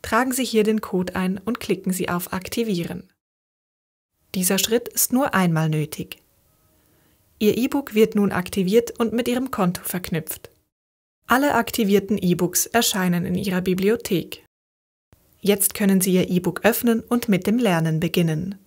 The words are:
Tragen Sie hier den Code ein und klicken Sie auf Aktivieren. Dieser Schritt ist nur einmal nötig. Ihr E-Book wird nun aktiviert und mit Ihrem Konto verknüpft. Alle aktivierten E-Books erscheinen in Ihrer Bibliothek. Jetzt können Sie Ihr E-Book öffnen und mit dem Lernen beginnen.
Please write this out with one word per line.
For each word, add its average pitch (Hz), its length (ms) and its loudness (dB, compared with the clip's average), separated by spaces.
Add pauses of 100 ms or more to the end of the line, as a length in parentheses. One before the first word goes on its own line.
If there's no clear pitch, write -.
Tragen 254 300 0
Sie 254 120 -2
hier 220 200 2
den 220 160 2
Code 185 340 -4
ein 190 240 -2
und 240 220 -6
klicken 185 320 -2
Sie 180 160 -2
auf 180 240 -4
Aktivieren. 185 720 -4 (1300)
Dieser 190 240 0
Schritt 233 300 0
ist - 260 -2
nur 269 180 2
einmal 160 360 2
nötig. 156 500 -4 (1200)
Ihr 208 180 4
E-Book 269 380 -2
wird 214 200 4
nun 202 180 2
aktiviert 190 680 0
und 226 140 0
mit 240 160 -2
Ihrem 262 220 -2
Konto 180 320 -2
verknüpft. - 680 -8 (760)
Alle 277 280 2
aktivierten 202 680 0
E-Books 180 460 0
erscheinen 185 580 0
in 165 100 -4
Ihrer 185 260 -2
Bibliothek. 185 840 -2 (960)
Jetzt 202 340 0
können 196 280 2
Sie 185 120 2
Ihr 180 160 2
E-Book 180 340 0
öffnen 226 360 2
und - 280 -2
mit 185 180 2
dem 214 120 2
Lernen 165 420 2
beginnen. 170 540 0 (120)